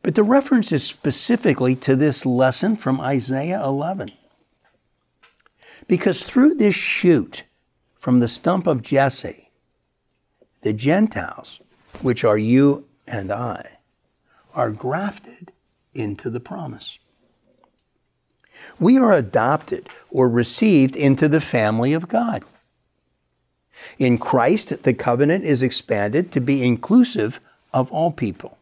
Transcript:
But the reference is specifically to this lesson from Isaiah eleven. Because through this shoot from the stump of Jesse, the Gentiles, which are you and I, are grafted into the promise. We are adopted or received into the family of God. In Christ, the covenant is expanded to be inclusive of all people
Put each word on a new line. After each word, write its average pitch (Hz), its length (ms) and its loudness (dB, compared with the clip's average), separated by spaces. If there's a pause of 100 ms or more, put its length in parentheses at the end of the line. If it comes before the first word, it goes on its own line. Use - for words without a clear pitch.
But 160 120 -4
the 214 100 2
reference 254 480 2
is 147 140 -2
specifically 131 920 -2
to 135 180 0
this 139 320 0
lesson 131 500 0
from 131 240 -4
Isaiah 139 600 -4
eleven. 147 480 -6 (1800)
Because 180 360 0
through 285 320 4
this 208 200 4
shoot - 640 0 (540)
from 123 240 2
the 120 80 2
stump 175 400 -2
of 131 160 0
Jesse, - 680 -2 (1120)
the 107 120 -2
Gentiles, 143 840 -2 (440)
which 123 200 -2
are 107 140 4
you 131 480 2 (220)
and 98 240 -8
I, 113 460 -8 (760)
are 120 160 -2
grafted 175 800 -8 (440)
into 107 340 -8
the 120 100 -8
promise. 131 600 -14 (1800)
We 240 200 4
are 233 120 4
adopted 131 760 0 (220)
or 127 180 4
received 131 680 2
into 139 320 2
the 151 140 2
family 117 520 0
of 165 140 -4
God. 226 380 -4 (1500)
In 123 220 2
Christ, 139 640 0
the 131 100 2
covenant 143 520 0
is 131 180 0
expanded 117 680 -2
to 151 60 0
be 131 240 0
inclusive 208 760 0 (340)
of 131 180 -2
all 139 200 -2
people - 500 -8